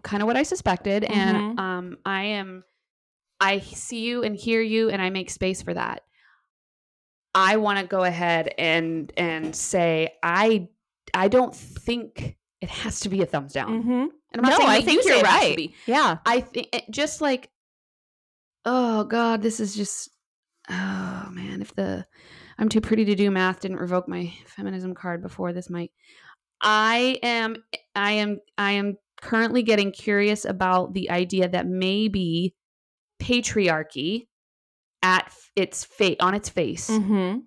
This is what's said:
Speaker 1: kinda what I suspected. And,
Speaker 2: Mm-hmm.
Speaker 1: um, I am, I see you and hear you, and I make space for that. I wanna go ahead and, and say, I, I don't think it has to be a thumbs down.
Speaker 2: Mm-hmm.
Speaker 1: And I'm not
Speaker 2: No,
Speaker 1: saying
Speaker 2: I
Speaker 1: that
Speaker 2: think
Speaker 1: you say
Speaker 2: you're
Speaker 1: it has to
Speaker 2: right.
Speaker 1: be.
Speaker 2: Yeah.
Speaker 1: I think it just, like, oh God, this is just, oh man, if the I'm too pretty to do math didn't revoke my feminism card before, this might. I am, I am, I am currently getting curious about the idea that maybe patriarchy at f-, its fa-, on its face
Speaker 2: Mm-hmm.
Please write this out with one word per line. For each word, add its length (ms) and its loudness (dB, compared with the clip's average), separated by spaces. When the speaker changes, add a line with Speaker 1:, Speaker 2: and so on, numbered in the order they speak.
Speaker 1:
kinda 240 -2
what 100 2
I 60 2
suspected. 600 -2
And, 340 2
Speaker 2:
Mm-hmm. 220 -4
Speaker 1:
um, 460 -6
I 200 -4
am, 380 -6
I 200 2
see 420 -10
you 220 -2
and 120 -2
hear 260 0
you, 300 2
and 100 -2
I 80 0
make 220 -6
space 320 -4
for 100 -4
that. 300 -6
I 240 6
wanna 280 0
go 180 0
ahead 560 0
and, 580 0
and 380 -2
say, 540 0
I, 440 2
I 140 2
don't 280 4
think 840 -8
it 80 -10
has 320 -8
to 80 -6
be 140 0
a 20 2
thumbs 280 -6
down. 280 -4
Speaker 2:
Mm-hmm. 100 0
Speaker 1:
And 200 0
I'm 80 -2
not 80 6
Speaker 2:
No, 60 6
Speaker 1:
saying 120 6
Speaker 2:
I 100 6
Speaker 1:
that 60 0
Speaker 2:
think 120 4
Speaker 1:
you 60 4
say 60 4
Speaker 2:
you're 100 6
Speaker 1:
it 60 6
has 160 6
to 60 4
Speaker 2:
right. 100 0
Speaker 1:
be. 180 -6
Speaker 2:
Yeah. 380 2
Speaker 1:
I 160 2
think 320 -8
it 180 -6
just, 300 -4
like, 280 -2
oh 400 2
God, 360 2
this 180 -2
is 160 -4
just, 340 -8
oh 640 -6
man, 300 -10
if 140 -14
the 300 -4
I'm 120 2
too 120 2
pretty 240 2
to 100 4
do 160 4
math 300 0
didn't 160 -6
revoke 320 -2
my 240 -6
feminism 480 -8
card 280 -8
before, 320 -6
this 160 -10
might. 220 -6
I 640 2
am, 340 -2
I 180 0
am, 260 0
I 160 0
am 240 -2
currently 420 2
getting 280 2
curious 540 0
about 480 0
the 160 -4
idea 400 0
that 180 -2
maybe 880 0
patriarchy 1040 0
at 260 4
f-, 280 -20
its 300 -2
fa-, 340 0
on 140 2
its 160 -4
face 400 -4
Speaker 2:
Mm-hmm. 580 0